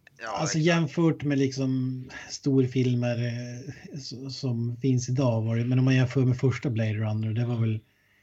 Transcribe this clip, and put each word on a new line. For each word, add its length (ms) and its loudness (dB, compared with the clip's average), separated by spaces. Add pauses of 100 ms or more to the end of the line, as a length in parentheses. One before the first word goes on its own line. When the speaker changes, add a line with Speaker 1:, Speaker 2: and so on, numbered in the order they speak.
(220)
Speaker 1:
Ja, 80 -8
Speaker 2:
Alltså, 280 -2
Speaker 1:
exakt. 80 2
Speaker 2:
jämfört 580 2
med, 140 0
liksom, 680 -2 (260)
storfilmer, 960 2
eh, 340 -6 (340)
s-, 460 -12
som 380 -2
finns 320 2
idag 320 2
var 160 0
det, 80 0
men 140 2
om 60 4
man 100 6
jämför 300 4
med 120 2
första 320 0
Blade 240 0
Runner, 400 -2
det 120 0
var 120 -2
väl 220 0 (440)